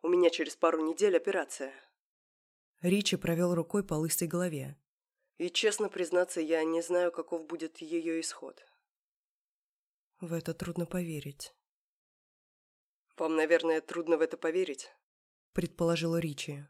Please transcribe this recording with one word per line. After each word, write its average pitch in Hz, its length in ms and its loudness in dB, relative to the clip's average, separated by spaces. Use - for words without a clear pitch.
У 165 60 2
меня 175 200 8
через 151 260 -2
пару 165 240 2
недель 165 380 2
операция». 151 560 -2
Ричи 190 360 2
провёл 175 380 2
рукой 170 280 0
по 175 120 -4
лысой 160 320 0
голове. 151 500 -4
«И, 175 100 -2
честно 208 400 2
признаться, 180 500 0
я 160 240 2
не 165 200 0
знаю, 180 280 2
каков 160 360 -6
будет 160 320 -10
её 165 400 -4
исход». - 440 -10
«В 170 120 -8
это 160 200 -4
трудно 170 320 -6
поверить». 160 680 -8
«Вам, 160 180 0
наверное, 160 460 4
трудно 165 360 0
в 151 40 2
это 165 160 0
поверить», 165 520 -2
предположила 165 680 0
Ричи. 143 500 -6